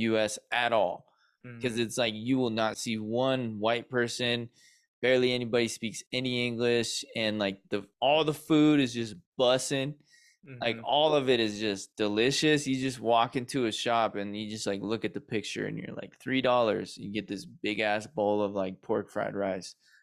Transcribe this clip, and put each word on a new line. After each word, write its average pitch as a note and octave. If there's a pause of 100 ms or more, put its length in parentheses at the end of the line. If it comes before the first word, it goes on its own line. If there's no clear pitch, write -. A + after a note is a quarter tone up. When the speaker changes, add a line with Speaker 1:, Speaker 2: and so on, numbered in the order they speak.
Speaker 1:
U A2
S G#2+ (140)
at A#2+
all. G2 (560)
'Cause A#2
Speaker 2:
Mm-hmm. -
Speaker 1:
it's A2+
like A#2
you A#2+
will B2
not A2
see A2
one A#2
white A2+
person, A#2+ (520)
barely B2+
anybody A#2+
speaks - (100)
any B2+
English, A#2+ (120)
and, G#2+
like, G2
the, G2+ (120)
all D3+
the D3
food D3+
is A#2+
just A2+ (240)
bussin'. C3 (640)
Like, A2+
Speaker 2:
Mm-hmm. A#2
Speaker 1:
all D3+
of C3
it A#2+
is G#2+
just G2+
delicious. C3+
You C3
just B2+
walk A#2
into B2
a G#2+
shop A2+
and G2+
you G#2+
just, G#2+
like, G2
look G#2+
at G#2
the G#2
picture G#2+
and A2
you're -
like, -
"Three C3
dollars," A2+
you G#2+
get G#2
this F#2+
big G#2+
ass G#2+
bowl G#2
of, G2+
like, F#2+
pork G#2+
fried G#2
rice, F#2+ (260)